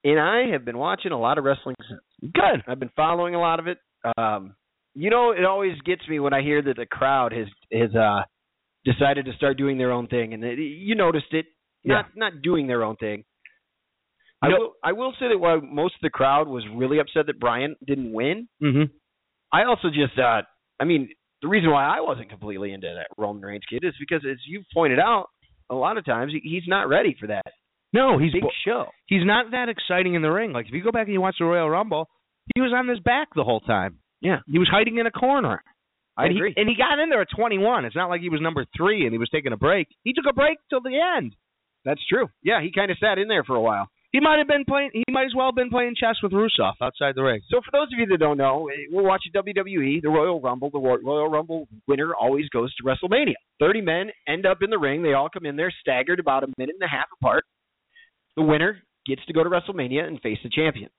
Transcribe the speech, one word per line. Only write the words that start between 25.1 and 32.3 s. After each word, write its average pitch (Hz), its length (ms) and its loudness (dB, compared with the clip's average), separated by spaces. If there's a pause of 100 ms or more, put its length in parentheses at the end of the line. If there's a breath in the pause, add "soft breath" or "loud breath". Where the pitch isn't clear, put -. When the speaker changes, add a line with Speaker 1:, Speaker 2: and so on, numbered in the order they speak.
Speaker 1:
a 127 40 -6
lot 151 220 -2
of 220 80 -6
times 127 280 -2
he, 156 140 -6
he's 170 220 -6
not 190 200 0
ready 135 300 2
for 104 100 -12
that 104 160 -4 (500)
Speaker 2:
No, 247 240 4
he's 151 140 4
Speaker 1:
big 180 100 0
Speaker 2:
bo-, - 80 0 (160)
Speaker 1:
show. 226 200 -2 (200)
Speaker 2:
he's 190 180 2
not 226 280 2
that 247 180 -2
exciting 180 440 0
in 170 80 0
the 156 80 2
ring. 202 220 -2
Like, 117 140 -6
if 107 60 -12
you 160 120 -6
go 233 80 2
back 220 140 0
and 202 80 -4
you 190 80 2
watch 190 160 0
the 170 80 2
Royal 165 240 2
Rumble, 170 380 0 (460)